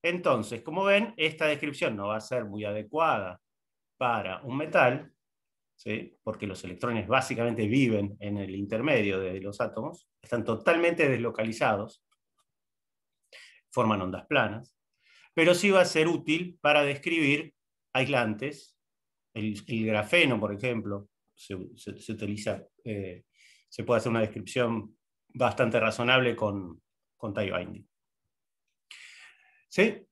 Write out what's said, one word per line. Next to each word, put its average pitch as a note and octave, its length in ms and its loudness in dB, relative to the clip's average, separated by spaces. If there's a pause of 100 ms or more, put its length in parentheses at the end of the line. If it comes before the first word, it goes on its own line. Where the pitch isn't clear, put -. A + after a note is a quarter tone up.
Entonces, D3+ 600 0
como F3 220 -4
ven, G3+ 320 4
esta D#3 300 0
descripción D3 500 -2
no G2+ 120 -4
va G#2+ 80 -2
a A2 40 -4
ser B2 240 -4
muy G#2 200 -8
adecuada G#2+ 760 -2 (560)
para G2+ 460 -2
un C3 160 -6
metal, D3 540 2 (640)
¿sí? - 480 -10
Porque A2 240 -8
los F#2+ 180 -10
electrones G2+ 440 -4
básicamente A#2 580 0
viven G#2+ 540 2
en G#2 160 -6
el F#2+ 180 -8
intermedio G#2 680 0
de F#2+ 200 -6
los G2 200 -10
átomos, A#2+ 480 -8 (140)
están A#2 220 -4
totalmente E3 640 2
deslocalizados, A2+ 920 -2 (1700)
forman G#2+ 320 2
ondas F#2 240 -8
planas, A#2 500 -2 (580)
pero E3+ 200 6
sí F#3+ 160 4
va F#3+ 100 8
a F3+ 60 8
ser D#3+ 220 2
útil E3 520 -2
para D3 220 6
describir D3 720 0 (400)
aislantes. B2+ 840 -2 (560)
El, G#2+ 340 -6
el A2 200 -2
grafeno, A2 540 2
por G#2 140 -4
ejemplo, G2+ 540 -6 (260)
se, - 220 -12 (200)
se, G2+ 240 -14
se - 120 -10
utiliza, G#2 500 -6 (220)
eh, G2 400 -8 (440)
se - 160 -10
puede A#2 140 4
hacer A#2 120 0
una A2+ 100 2
descripción A2+ 760 -2 (300)
bastante A#2+ 500 2
razonable A#2+ 560 4
con, G2 480 -4 (380)
con G#2 140 -8
tie G2 180 -2
binding. F2+ 360 -6 (1800)
¿Sí? G#3 440 2